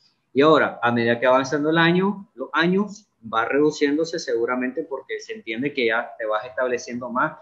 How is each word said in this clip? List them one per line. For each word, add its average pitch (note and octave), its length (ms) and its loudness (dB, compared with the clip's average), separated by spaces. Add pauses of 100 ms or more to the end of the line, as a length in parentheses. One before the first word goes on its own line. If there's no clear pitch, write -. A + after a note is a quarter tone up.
(320)
Y C3 100 2
ahora, C#3+ 420 4
a A#2+ 80 2
medida A#2 280 2
que C3+ 60 0
va B2+ 80 6
avanzando C#3+ 380 0
el E3 80 2
año, F#3 560 2
los B2+ 180 -10
años, F3+ 540 0 (140)
va A2+ 240 -2
reduciéndose D3 760 0
seguramente B2+ 640 -2
porque A#2 360 -10
se A2+ 140 -14
entiende A2+ 400 -6
que A#2+ 140 0
ya A#2 300 -2
te A2 100 -6
vas G#2+ 180 -2
estableciendo B2 640 -4
más. C3+ 320 -2